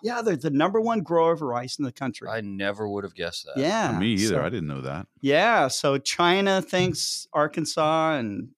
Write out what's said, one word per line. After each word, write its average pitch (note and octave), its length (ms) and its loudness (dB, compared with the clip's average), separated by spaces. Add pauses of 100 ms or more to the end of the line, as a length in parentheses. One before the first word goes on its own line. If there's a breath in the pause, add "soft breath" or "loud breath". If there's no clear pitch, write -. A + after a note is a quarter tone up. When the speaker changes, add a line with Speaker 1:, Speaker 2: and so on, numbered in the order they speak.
Speaker 1:
Yeah, A#3+ 200 -2
they're G#3+ 120 2
the D#3 160 -4
number E3+ 300 4
one A3+ 200 0
grower E3 320 4
of D#3 80 -2
rice B2 380 -4
in D3 60 0
the B2 60 -4
country. - 360 -6
Speaker 2:
I A2 140 -4
never G2+ 480 -4
would G2+ 140 -2
have F#2+ 120 -10
guessed E2+ 300 -6
that. C#2+ 140 -6
Speaker 1:
Yeah, E3 400 0
Speaker 3:
Me A2 140 2
either. G2+ 220 2
Speaker 1:
so D2 60 2
Speaker 3:
I D#2 80 -2
didn't F#2+ 180 -4
know C#2 140 -6
that. C#2 260 -8 (140)
Speaker 1:
Yeah, E3 480 4
so C#3 300 0
China F#3+ 640 2
thanks - 680 -2
Arkansas D#3 840 2
and, A2 400 -6